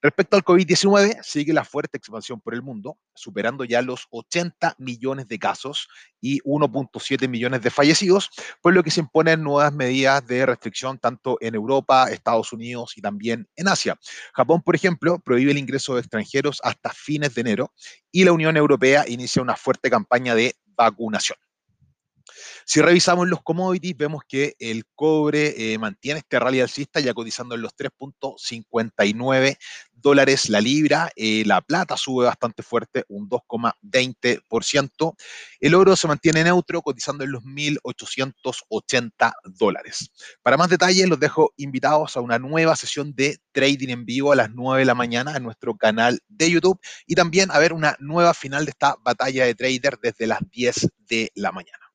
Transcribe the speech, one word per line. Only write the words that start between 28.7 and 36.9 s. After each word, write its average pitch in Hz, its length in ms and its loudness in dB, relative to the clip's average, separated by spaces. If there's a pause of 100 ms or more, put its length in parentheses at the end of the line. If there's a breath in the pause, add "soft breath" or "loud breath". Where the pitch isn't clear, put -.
y 104 80 0
nueve 131 420 2 (380 loud breath)
dólares 135 560 4
la 104 100 4
libra. 135 560 2
Eh, 110 300 0
la 101 160 2
plata 165 340 -4
sube 127 300 0
bastante 117 360 -2
fuerte, - 460 -4
un 101 180 -12
dos - 200 -4
coma 117 340 -4
veinte 123 720 -2
por 117 140 -2
ciento. 143 520 -2 (420 loud breath)
El 151 160 4
oro 190 220 8
se - 100 -2
mantiene 156 380 2
neutro, 170 380 2
cotizando 139 420 -6